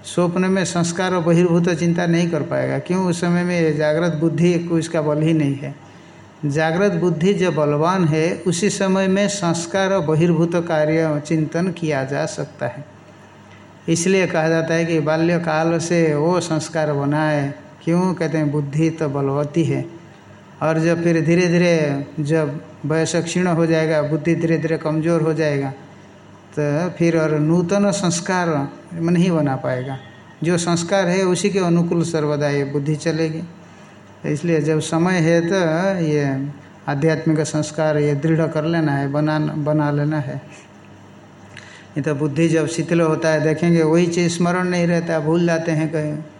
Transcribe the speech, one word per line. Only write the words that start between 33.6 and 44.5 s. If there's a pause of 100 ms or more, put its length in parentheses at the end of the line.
इसलिए
जब
समय
है
तो
ये (400)
आध्यात्मिक
संस्कार
ये
दृढ़
कर
लेना
है,
बना,
बना
लेना
है।
नहीं
तो
बुद्धि
जब
शिथिल
होता
है,
देखेंगे
वही
चीज़
स्मरण